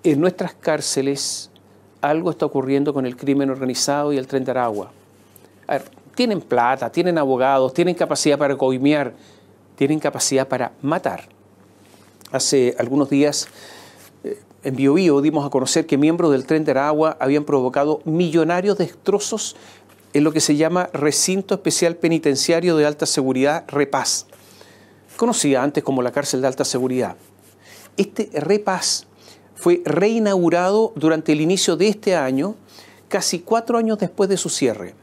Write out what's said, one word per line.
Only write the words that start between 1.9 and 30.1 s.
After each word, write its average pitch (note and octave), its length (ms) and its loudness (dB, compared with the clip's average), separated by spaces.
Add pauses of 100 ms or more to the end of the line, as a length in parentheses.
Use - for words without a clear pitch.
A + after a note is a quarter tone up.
algo D#3+ 300 0
está D3+ 140 -2
ocurriendo C#3 480 0
con C3+ 120 -2
el B2 100 -6
crimen C#3 360 0
organizado C3+ 600 -2
y C#3+ 60 0
el C3 100 -4
Tren C3+ 160 -2
de B2+ 80 -4
Aragua. A#2 400 -4 (760)
A - 60 -2
ver, C3+ 100 -4 (320)
tienen A3 260 0
plata, A#2+ 500 0
tienen E3+ 260 0
abogados, C3 560 2
tienen F3 220 0
capacidad D3+ 420 0
para C#3 200 0
coimear, C3 560 0 (600)
tienen D3+ 240 0
capacidad C3+ 480 -2
para B2 340 -4
matar. C#3 480 -4 (1040)
Hace C3 480 0
algunos C3+ 300 0
días, D3 380 0 (760)
eh, - 180 -10 (220)
en C3 120 -4
Biobío C#3+ 460 4
dimos D3 240 0
a C#3 60 -6
conocer C#3 340 0
que D3 120 0
miembros D#3+ 340 2
del B2+ 140 0
Tren D#3 200 0
de D3 60 0
Aragua D3+ 480 0
habían C#3+ 260 0
provocado C#3+ 580 0
millonarios E3+ 720 0
destrozos G3+ 800 0 (580)
en C#3+ 100 4
lo D#3 100 2
que D#3 80 2
se D3 140 2
llama F3 380 0
Recinto E3+ 600 0
Especial E3+ 420 0
Penitenciario E3 800 2
de D3+ 100 4
Alta D3 200 -2
Seguridad, C#3 640 0
Repás, C#3 580 -2 (920)
conocida D3 460 2
antes D3 200 -2
como C3+ 180 -2
la B2 100 -2
cárcel C3+ 300 -2
de C3+ 60 0
alta C3 180 -2
seguridad. B2+ 500 -2 (800)
Este G3+ 380 -4
Repás F#3 760 -2 (480)
fue F3 300 2
reinaugurado F#3+ 1080 2